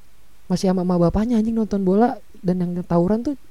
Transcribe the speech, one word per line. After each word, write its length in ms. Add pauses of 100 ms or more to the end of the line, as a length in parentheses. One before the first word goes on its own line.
(480)
masih 240
sama 140
emak 240
bapaknya, 320
anjing, 160
nonton 240
bola, 380 (200)
dan 220
yang 240
tawuran 400
tuh, 100 (160)